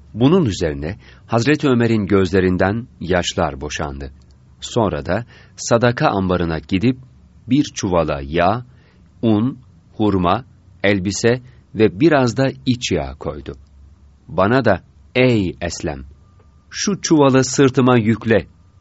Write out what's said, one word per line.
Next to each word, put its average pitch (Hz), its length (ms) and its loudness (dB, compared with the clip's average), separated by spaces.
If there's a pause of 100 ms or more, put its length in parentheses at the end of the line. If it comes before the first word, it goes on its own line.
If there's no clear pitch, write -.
(140)
Bunun 147 300 2
üzerine 78 520 -4 (300)
Hazreti 143 420 0
Ömer'in 113 380 2
gözlerinden 95 800 0 (120)
yaşlar 85 600 -2
boşandı. 69 520 -10 (480)
Sonra 80 460 -4
da 110 180 -4 (320)
sadaka 123 520 0
ambarına 90 500 -2
gidip 110 400 -2 (480)
bir 143 180 2
çuvala 82 600 -2
yağ, 87 400 0 (580)
un, 113 360 0 (380)
hurma, 98 480 0 (400)
elbise 104 560 0 (340)
ve 98 260 2
biraz 135 360 2
da 135 140 0 (160)
iç - 260 -2
yağ 69 260 -4
koydu. 73 340 -10 (760)
Bana 107 360 0
da, 98 180 2 (320)
"Ey 117 460 2
Eslem, 78 440 -8 (640)
şu - 300 -4
çuvalı 135 440 4
sırtıma 127 540 4
yükle." 107 480 0 (340)